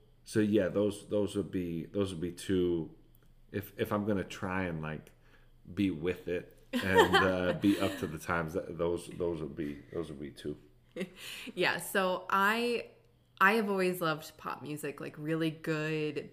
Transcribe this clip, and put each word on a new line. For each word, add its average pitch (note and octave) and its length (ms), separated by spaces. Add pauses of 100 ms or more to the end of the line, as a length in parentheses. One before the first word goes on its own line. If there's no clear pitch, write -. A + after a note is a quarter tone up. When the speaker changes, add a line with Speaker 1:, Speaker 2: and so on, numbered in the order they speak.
(260)
Speaker 1:
so - 160
yeah, G#2 260
those, G2+ 420
those G#2 260
would F#2+ 140
be, E2+ 420
those G2 200
would E2 100
be E2+ 100
two. F2 600 (640)
If, G2+ 240
if G#2+ 160
I'm G#2 120
gonna G2 200
try F#2+ 380
and, E2 180
like, D#2 280 (640)
be G2 160
with E2+ 380
it F2 260 (200)
and, - 420
uh, F2+ 380
Speaker 2:
<laughs> D#2+ 80
Speaker 1:
be G2+ 180
up F#2+ 200
to F#2 80
the D#2 100
times, E2 380
that, F2 220
those, E2+ 400
those E2+ 220
would D2 160
be, D2 220 (160)
those D#2+ 160
would C#2+ 100
be C#2+ 120
two. - 260 (380)
Speaker 2:
<laughs> F#3 100 (500)
Yeah, F3 220
so F#3 520
I, A3 580 (520)
I G3 140
have G#3+ 160
always F3+ 320
loved D#3 360
pop - 240
music, D3 380
like, D#3 180
really D#3+ 340
good, D#3 800